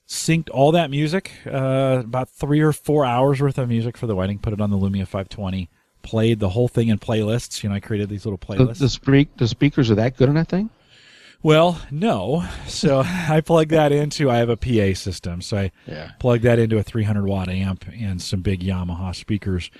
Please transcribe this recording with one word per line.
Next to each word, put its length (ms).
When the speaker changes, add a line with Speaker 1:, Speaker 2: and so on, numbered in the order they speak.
Speaker 1:
synced 440
all 220
that 180
music, 400
uh, 520
about 260
three 300
or 140
four 320
hours 360
worth 160
of 120
music 280
for 80
the 100
wedding, 220
put 160
it 80
on 80
the 80
Lumia 300
five 220
twenty, 380
played 360
the 100
whole 180
thing 220
in 100
playlists. 640
You 60
know, 60
I 40
created 300
these 140
little 140
Speaker 2:
The, 80
Speaker 1:
playlists. 320
Speaker 2:
the 120
speak-, 480
the 100
speakers 420
are 60
that 200
good 140
on 60
that 140
thing? 200
Speaker 1:
Well, 360
no. 520
So 380
<laughs> 20
I 360
plug 280
that 220
into, 400
I 60
have 120
a 80
P 220
A 160
system. 460
So 160
I 140
Speaker 2:
Yeah. 320
Speaker 1:
plug 240
that 160
into 220
a 40
three 200
hundred 240
watt 220
amp 380
and 320
some 220
big 200
Yamaha 520
speakers. 560